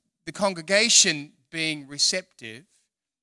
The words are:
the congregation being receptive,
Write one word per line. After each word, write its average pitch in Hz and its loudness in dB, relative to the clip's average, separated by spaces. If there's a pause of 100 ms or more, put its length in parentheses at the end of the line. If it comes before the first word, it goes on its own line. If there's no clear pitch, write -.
(240)
the 165 -12
congregation 190 2 (180)
being 156 -4
receptive, 143 -6 (580)